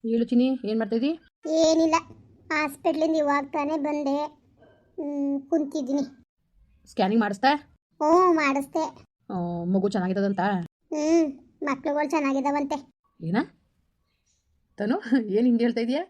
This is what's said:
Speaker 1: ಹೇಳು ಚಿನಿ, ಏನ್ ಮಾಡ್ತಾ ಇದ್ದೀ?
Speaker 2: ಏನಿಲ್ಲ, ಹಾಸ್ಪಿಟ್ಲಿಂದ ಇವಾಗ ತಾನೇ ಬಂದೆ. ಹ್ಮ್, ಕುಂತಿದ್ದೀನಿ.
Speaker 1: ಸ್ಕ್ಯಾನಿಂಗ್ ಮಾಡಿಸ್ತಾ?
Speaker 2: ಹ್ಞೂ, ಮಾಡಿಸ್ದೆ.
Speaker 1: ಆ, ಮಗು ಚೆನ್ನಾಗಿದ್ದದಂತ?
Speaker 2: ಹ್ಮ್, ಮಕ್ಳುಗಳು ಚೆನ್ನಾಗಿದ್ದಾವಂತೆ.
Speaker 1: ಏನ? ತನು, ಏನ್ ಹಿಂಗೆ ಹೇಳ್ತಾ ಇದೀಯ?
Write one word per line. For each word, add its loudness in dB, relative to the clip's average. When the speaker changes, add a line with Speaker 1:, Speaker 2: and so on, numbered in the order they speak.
Speaker 1:
ಹೇಳು 0
ಚಿನಿ, 2
ಏನ್ -2
ಮಾಡ್ತಾ -4
ಇದ್ದೀ? 0
Speaker 2:
ಏನಿಲ್ಲ, 4
ಹಾಸ್ಪಿಟ್ಲಿಂದ 0
ಇವಾಗ 0
ತಾನೇ -2
ಬಂದೆ. -2
ಹ್ಮ್, -4
ಕುಂತಿದ್ದೀನಿ. -2
Speaker 1:
ಸ್ಕ್ಯಾನಿಂಗ್ 0
ಮಾಡಿಸ್ತಾ? 2
Speaker 2:
ಹ್ಞೂ, 6
ಮಾಡಿಸ್ದೆ. -2
Speaker 1:
ಆ, -8
ಮಗು 0
ಚೆನ್ನಾಗಿದ್ದದಂತ? -2
Speaker 2:
ಹ್ಮ್, 2
ಮಕ್ಳುಗಳು -2
ಚೆನ್ನಾಗಿದ್ದಾವಂತೆ. -2
Speaker 1:
ಏನ? -2
ತನು, -2
ಏನ್ 2
ಹಿಂಗೆ 4
ಹೇಳ್ತಾ 0
ಇದೀಯ? -2